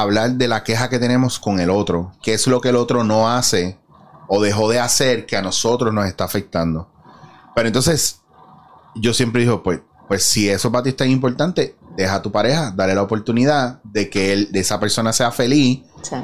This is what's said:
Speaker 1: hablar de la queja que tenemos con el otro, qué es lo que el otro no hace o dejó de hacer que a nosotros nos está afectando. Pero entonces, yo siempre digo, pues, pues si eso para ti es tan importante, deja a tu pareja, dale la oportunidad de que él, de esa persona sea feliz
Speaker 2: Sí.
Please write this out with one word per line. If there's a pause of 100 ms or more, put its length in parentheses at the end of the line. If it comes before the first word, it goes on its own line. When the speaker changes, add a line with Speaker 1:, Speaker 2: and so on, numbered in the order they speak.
Speaker 1:
hablar
de
la
queja
que
tenemos
con
el
otro, (100)
qué
es
lo
que
el
otro
no
hace (500)
o
dejó
de
hacer
que
a
nosotros
nos
está
afectando. (640)
Pero
entonces, (720)
yo
siempre
digo,
pues, (280)
pues
si
eso
para
ti
es
tan
importante, (200)
deja
a
tu
pareja,
dale
la
oportunidad
de
que
él,
de
esa
persona
sea
feliz (220)
Speaker 2:
Sí.